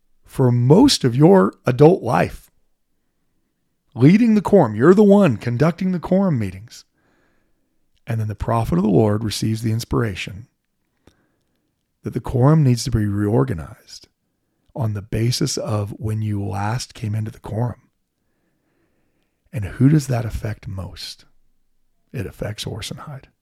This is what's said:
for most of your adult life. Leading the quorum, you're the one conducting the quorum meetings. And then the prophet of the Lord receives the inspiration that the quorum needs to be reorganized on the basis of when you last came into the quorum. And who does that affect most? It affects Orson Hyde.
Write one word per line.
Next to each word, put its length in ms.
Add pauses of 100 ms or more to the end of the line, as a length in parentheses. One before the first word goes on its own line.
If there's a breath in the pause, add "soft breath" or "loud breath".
(240)
for 280
most 520
of 120
your 380 (120)
adult 380
life. 460 (1500)
Leading 400
the 60
quorum, 340
you're 180
the 100
one 340
conducting 540
the 80
quorum 380
meetings. 480 (1200)
And 140
then 80
the 80
prophet 420
of 60
the 60
Lord 340
receives 400
the 80
inspiration 760 (1600)
that 100
the 80
quorum 420
needs 200
to 80
be 140
reorganized 1040 (680)
on 180
the 80
basis 560
of 320 (100)
when 220
you 220
last 500
came 220
into 160
the 80
quorum. 500 (1600)
And 140
who 240
does 180
that 180
affect 420
most? 580 (880)
It 120
affects 400
Orson 320
Hyde. 300 (140)